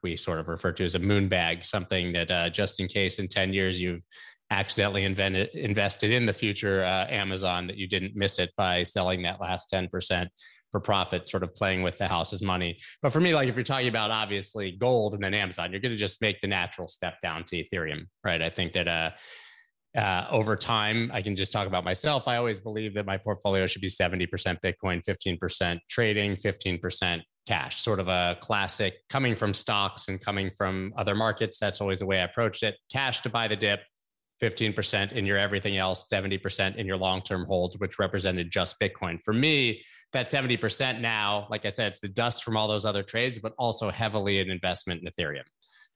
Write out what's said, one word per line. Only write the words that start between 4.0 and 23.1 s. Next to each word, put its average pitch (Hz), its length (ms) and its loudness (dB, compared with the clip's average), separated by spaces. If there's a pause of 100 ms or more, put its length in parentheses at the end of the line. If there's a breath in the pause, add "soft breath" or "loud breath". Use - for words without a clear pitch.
accidentally 101 540 2
invented, 95 460 2
invested 107 600 0
in 120 140 4
the 107 80 4
future, 101 500 0
uh, 92 280 2
Amazon, 92 560 0
that 87 100 -6
you 95 100 -6
didn't 95 300 -2
miss 101 220 2
it 90 180 2
by 90 260 2
selling 92 380 0
that 92 220 -4
last 90 260 -4
ten 92 200 0
percent 90 420 0 (400 loud breath)
for 101 100 -2
profit, 92 480 0
sort 92 140 -2
of 87 120 -6
playing 95 280 2
with 87 160 0
the 95 100 0
house's 87 320 0
money. 90 380 0 (240 loud breath)
But 135 100 2
for 156 80 4
me, 170 140 6
like, 139 120 4
if 120 100 0
you're 123 60 0
talking 127 260 2
about 110 220 2
obviously 101 600 -2
gold 110 400 4
and 101 100 -4
then 98 120 0
Amazon, 90 360 -2
you're 98 120 -6
gonna 123 120 -2
just 104 280 -2
make 104 180 2
the 98 80 -2
natural 90 400 -2
step - 340 -6
down 82 220 -4
to 85 180 -6
Ethereum, 80 440 -4 (180)
right? 85 160 2
I 80 80 0
think 85 240 -4
that, 87 160 0
uh, 80 220 0 (880 loud breath)
uh, 95 320 0
over 110 260 2
time, 110 560 2
I 110 80 -2
can 101 160 -2
just 95 160 0
talk 104 140 0
about 90 180 0
myself. 127 420 0
I 120 120 2
always 113 200 0
believe 107 360 -6
that 101 100 -2
my 98 140 -2